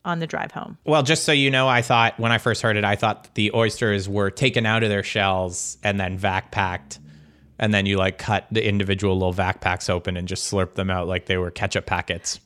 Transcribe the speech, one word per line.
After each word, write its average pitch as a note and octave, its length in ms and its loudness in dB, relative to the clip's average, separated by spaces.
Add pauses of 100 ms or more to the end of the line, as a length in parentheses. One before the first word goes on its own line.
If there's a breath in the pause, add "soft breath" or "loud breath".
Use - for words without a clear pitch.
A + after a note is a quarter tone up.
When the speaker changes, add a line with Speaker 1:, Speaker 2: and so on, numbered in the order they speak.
Speaker 1:
on E3+ 160 -4
the E3 80 -4
drive - 240 -8
home. - 320 -12
Speaker 2:
Well, D3+ 180 4
just D3 220 2
so D#3+ 80 2
you C#3 180 4
know, C3 160 2
I B2 160 4
thought, A#2 380 2
when A#2 100 2
I A#2 80 4
first A2 240 0
heard A2 140 2
it, G#2 80 2
I G2+ 100 2
thought - 400 -2
the G#2 180 2
oysters G#2 560 0
were G2 220 0
taken B2 340 0
out A2 200 2
of G#2+ 60 2
their G2+ 120 0
shells F#2 800 -2
and G2+ 160 0
then F#2 180 -4
vac F#2+ 360 -2
packed, F#2 480 -4 (580 loud breath)
and G#2+ 160 0
then G2 120 2
you, G2 100 2
like, F#2+ 220 0
cut - 320 -2
the A2 160 0
individual G2 480 0
little F#2 180 0
vac F#2 280 -2
packs F2+ 300 -2
open F2+ 260 -2
and F2 120 -6
just - 240 -6
slurp F#2+ 220 0
them F#2+ 160 -2
out F2+ 180 -2
like F#2 180 -4
they F#2+ 100 0
were F2+ 140 -2
ketchup - 360 -4
packets. - 600 -4